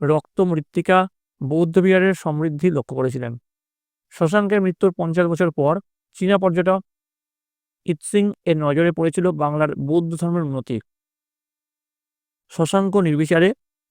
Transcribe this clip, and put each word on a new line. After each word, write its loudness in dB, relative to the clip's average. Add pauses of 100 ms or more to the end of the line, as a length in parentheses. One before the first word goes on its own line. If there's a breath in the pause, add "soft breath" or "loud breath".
রক্ত 0
মৃত্তিকা 0 (360)
বৌদ্ধ 0
বিহারের 4
সমৃদ্ধি -4
লক্ষ্য -6
করেছিলেন। -4 (760)
শশাঙ্কের 0
মৃত্যুর 0
পঞ্চাশ 0
বছর 0
পর 0 (380)
চীনা 2
পর্যটক 0 (1040)
ইৎসিং -2 (120)
এর 2
নজরে 2
পড়েছিল 0
বাংলার -2
বৌদ্ধ -2
ধর্মের -2
উন্নতি। -6 (1700)
শশাঙ্ক 0
নির্বিচারে 2 (380)